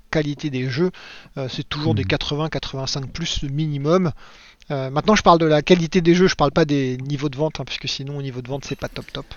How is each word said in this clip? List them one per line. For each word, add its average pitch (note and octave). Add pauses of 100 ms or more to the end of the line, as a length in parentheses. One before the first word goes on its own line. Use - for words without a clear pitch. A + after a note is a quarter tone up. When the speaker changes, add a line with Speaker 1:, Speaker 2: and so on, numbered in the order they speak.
(100)
Speaker 1:
qualité D3
des B2+
jeux, D#3+ (480)
euh, C3
c'est -
toujours D3
des G2+
Speaker 2:
Mhm. F#2+
Speaker 1:
quatre-vingts, D3
quatre-vingt-cinq C3+
plus -
minimum. D3+ (580)
Euh, C3+
maintenant, D#3
je -
parle E3+
de D#3+
la D3+
qualité F3
des E3+
jeux, F3+
je -
parle C#3+
pas E3
des C3+
niveaux C#3
de B2
vente, D#3
hein, C#3
puisque -
sinon, C#3
au C#3
niveau B2+
de A#2+
vente, C3+
c'est C#3
pas B2
top -
top. C#3 (100)